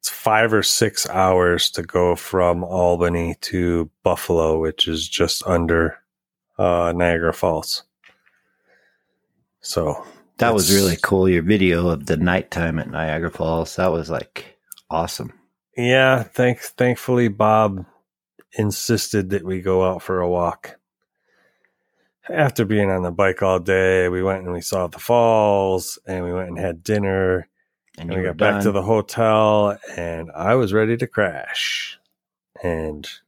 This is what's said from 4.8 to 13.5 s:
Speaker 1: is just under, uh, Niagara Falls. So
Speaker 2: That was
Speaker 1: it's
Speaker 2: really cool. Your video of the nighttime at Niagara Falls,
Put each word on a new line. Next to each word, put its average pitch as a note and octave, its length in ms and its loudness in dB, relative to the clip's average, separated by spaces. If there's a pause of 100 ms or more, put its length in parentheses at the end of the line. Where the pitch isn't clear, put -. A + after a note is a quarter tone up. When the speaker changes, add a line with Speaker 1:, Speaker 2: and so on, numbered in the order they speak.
Speaker 1:
is D#2+ 220 -4
just - 380 -2
under, E2+ 520 0 (600)
uh, F2 360 2
Niagara E2+ 400 0
Falls. - 480 -4 (1800)
So D2+ 440 -6 (340)
Speaker 2:
That A#2 160 2
was F#2 160 2
Speaker 1:
it's G2 100 4
Speaker 2:
really F#2 220 2
cool. F#2+ 260 2
Your F2 140 2
video F2+ 460 2
of D2+ 180 -4
the E2 100 0
nighttime E2+ 640 -2
at - 120 -8
Niagara D#2+ 400 -4
Falls, E2 460 -4